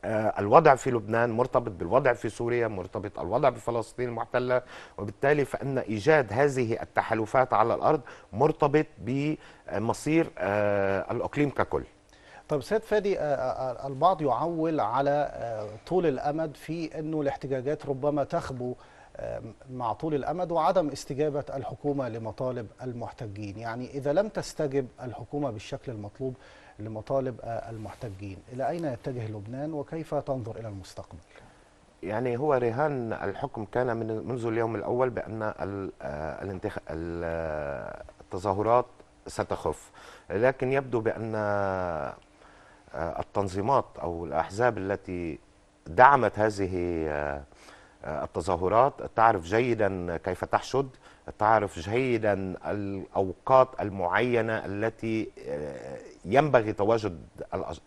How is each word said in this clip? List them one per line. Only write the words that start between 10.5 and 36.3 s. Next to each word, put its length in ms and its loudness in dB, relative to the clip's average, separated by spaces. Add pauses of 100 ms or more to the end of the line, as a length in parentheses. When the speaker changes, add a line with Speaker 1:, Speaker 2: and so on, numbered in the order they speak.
Speaker 1:
الإقليم 380 0
ككل. 340 0 (640)
Speaker 2:
طيب 140 0
سيد 200 0
فادي، 360 0
آه، 40 -2
آه، 600 -2
آه، 20 -6
البعض 360 2
يعول 580 0
على، 520 2
آه، 360 -6 (180)
طول 200 2
الأمد 500 -2
في 420 -8
أنه 220 -4
الاحتجاجات 680 -2
ربما 380 0
تخبو، 500 -4 (420)
آه، 260 -8 (300)
مع 200 -2
طول 220 -2
الأمد 380 -2
وعدم 360 4
استجابة 560 -2 (100)
الحكومة 540 -4
لمطالب 580 -6 (160)
المحتجين. 760 -10
يعني 320 -8
إذا 220 -2
لم 160 2
تستجب 600 -2 (140)
الحكومة 480 -6
بالشكل 420 -10
المطلوب 420 -8 (440)
لمطالب، 640 -4
آه، 280 -8
المحتجين، 680 -12 (140)
إلى 160 -4
أين 160 -4
يتجه 440 -6
لبنان 440 -8
وكيف 420 -6
تنظر 420 -4
إلى 120 -10
المستقبل؟ 500 -14 (840)
Speaker 1:
يعني 340 -2
هو 180 2
رهان 580 0
الحكم 520 -4
كان 320 0
من، 320 -4
منذ 180 -4
اليوم 280 0
الأول 360 0
بأن 320 -6
ال-، 500 -6 (100)
آه، 420 -8